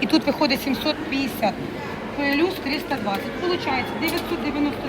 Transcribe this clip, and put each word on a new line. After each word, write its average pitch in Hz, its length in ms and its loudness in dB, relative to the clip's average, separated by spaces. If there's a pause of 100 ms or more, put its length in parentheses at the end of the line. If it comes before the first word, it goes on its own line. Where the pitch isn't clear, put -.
і 262 60 2
тут 311 200 4
виходить 277 360 2
сімсот 294 340 0 (140)
п'ятдесят. 240 440 0 (640)
Плюс 285 380 2 (100)
триста 277 380 -2
двадцять. 196 380 -2
Получається, 285 600 0
дев'ятсот 330 440 0
дев'яносто 285 440 0